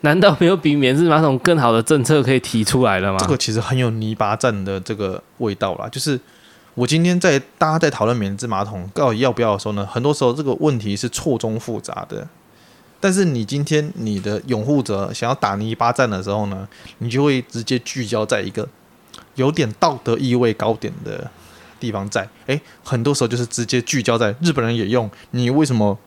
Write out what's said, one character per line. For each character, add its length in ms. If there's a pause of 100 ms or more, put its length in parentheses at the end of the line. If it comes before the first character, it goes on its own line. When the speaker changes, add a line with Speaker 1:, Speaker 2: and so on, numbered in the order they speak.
Speaker 1:
难 180
道 220
没 60
有 100
比 180
免 220
治 80
马 160
桶 180
更 180
好 160
的 100
政 220
策 180
可 120
以 60
提 240
出 200
来 160
了 120
吗？ 80
Speaker 2:
这 60
个 100
其 160
实 80
很 180
有 120
泥 240
巴 200
战 300
的 160
这 140
个 280 (160)
味 160
道 220
啦， 120
就 120
是 180 (560)
我 120
今 160
天 160
在， 200 (180)
大 160
家 60
在 120
讨 140
论 120
免 200
治 100
马 180
桶 280
到 200
底 80
要 120
不 80
要 140
的 40
时 100
候 40
呢， 180
很 120
多 100
时 120
候 80
这 100
个 120
问 240
题 160
是 140
错 300
综 200
复 220
杂 280
的。 180 (760)
但 120
是 120
你 200
今 200
天 300
你 240
的 280
拥 160
护 200
者 300
想 160
要 60
打 220
泥 180
巴 180
战 160
的 140
时 60
候 180
呢， 200 (320)
你 100
就 140
会 200
直 200
接 180
聚 260
焦 180
在 160
一 80
个 180 (680)
有 180
点 260
道 240
德 140
意 180
味 200
高 200
点 160 (140)
的 260 (480)
地 140
方 160
在。 180 (200)
诶， 120 (240)
很 200
多 120
时 80
候 60
就 80
是 80
直 220
接 160
聚 200
焦 140
在 240
日 100
本 140
人 100
也 120
用， 220 (240)
你 180
为 160
什 100
么 200 (100)